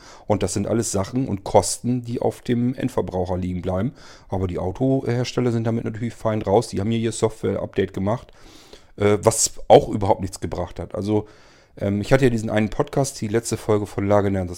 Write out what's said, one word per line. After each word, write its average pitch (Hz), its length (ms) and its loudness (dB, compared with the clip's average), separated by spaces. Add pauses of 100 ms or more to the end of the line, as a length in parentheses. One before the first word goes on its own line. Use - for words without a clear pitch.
(280)
Und 101 160 0
das 90 100 -2
sind 101 140 -2
alles 110 240 0
Sachen 110 360 -2
und 98 160 -6
Kosten, 120 600 0
die 117 180 -6
auf - 200 -2
dem 123 340 0
Endverbraucher 92 640 -2
liegen 92 240 -4
bleiben. 92 320 -2 (360)
Aber 95 180 -2
die 87 120 -6
Autohersteller 123 920 0
sind 117 140 0
damit 113 200 -2
natürlich 113 280 -6
fein 107 280 -2
raus. 98 260 4
Die 95 120 -6
haben 104 120 -2
hier 117 80 0
ihr 110 120 0
Software-Update 98 800 -2
gemacht, 107 380 -4 (640)
äh, 104 240 4
was - 320 2 (140)
auch 120 220 8
überhaupt 104 320 0
nichts 92 180 -8
gebracht 85 400 -6
hat. 87 140 -10
Also, 104 340 0 (500)
ähm, 101 220 0
ich 104 140 2
hatte 131 120 6
ja 123 40 4
diesen 110 200 -2
einen 107 200 0
Podcast, - 520 -2
die 113 60 -2
letzte 110 300 -2
Folge 104 300 0
von 101 200 -4
Lage 101 240 4
der, 95 160 -2 (100)